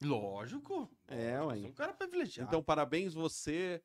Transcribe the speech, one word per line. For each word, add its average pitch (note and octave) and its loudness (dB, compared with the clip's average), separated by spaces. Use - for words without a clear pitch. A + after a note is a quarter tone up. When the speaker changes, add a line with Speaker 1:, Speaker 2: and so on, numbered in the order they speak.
Speaker 1:
Lógico. C#3+ -2
Speaker 2:
É, B2 0
ué. C#3 0
Speaker 1:
Você G2+ -4
é B2+ -10
um - -12
cara D#4 -4
privilegiado. F4 -2
Speaker 2:
Então, D#3+ 4
parabéns D#3 2
você E3 0